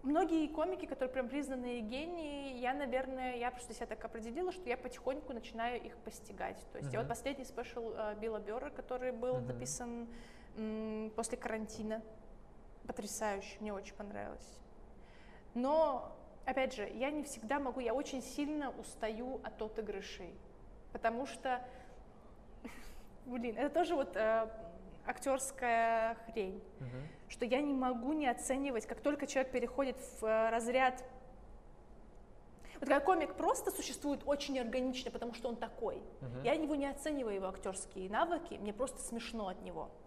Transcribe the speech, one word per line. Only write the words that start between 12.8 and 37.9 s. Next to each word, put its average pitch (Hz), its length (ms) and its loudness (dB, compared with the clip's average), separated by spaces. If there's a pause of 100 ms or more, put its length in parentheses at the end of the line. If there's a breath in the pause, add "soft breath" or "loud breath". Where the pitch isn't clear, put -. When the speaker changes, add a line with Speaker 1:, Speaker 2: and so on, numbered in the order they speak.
Speaker 1:
потрясающий, 208 760 -2
мне 214 120 -2
очень 196 220 -6
понравилось. - 640 -8 (960 loud breath)
Но, 277 640 6 (280)
опять 262 300 2
же, 208 140 -2
я 254 240 0
не 302 100 0
всегда 277 380 -2
могу, 254 200 0
я 226 140 4
очень 269 280 0
сильно 294 480 0
устаю 226 720 -4
от - 180 -6
отыгрышей, 202 720 -4 (580)
потому 226 340 2
что, 254 360 0 (1000 loud breath)
<laughs> - 640 -10
блин, 240 300 -2
это 277 160 4
тоже 339 220 6
вот, 269 220 2
э, 220 320 6 (580)
актерская 226 1120 4 (100)
хрень, 202 340 0 (200)
Speaker 2:
Мгм. 131 280 -4 (200)
Speaker 1:
что - 160 -2
я 254 160 6
не 285 140 4
могу 254 380 2
не 302 140 4
оценивать, 254 600 2
как - 140 -6
только 294 260 2
человек 262 260 2
переходит 247 440 2 (240)
в, 220 40 0
э, 220 260 6
разряд. 254 540 6 (1800 loud breath)
Вот 262 80 -2
когда 285 120 10
комик 330 340 6
просто 381 360 4
существует - 560 -2
очень 285 320 2
органично, 254 520 0
потому 233 240 -4
что - 140 -4
он 233 80 0
такой, - 460 -2 (200)
Speaker 2:
Мгм. 123 220 -4
Speaker 1:
я 277 100 8
его 311 200 4
не 277 120 2
оцениваю, 277 500 0
его 190 120 0
актерские 190 600 -4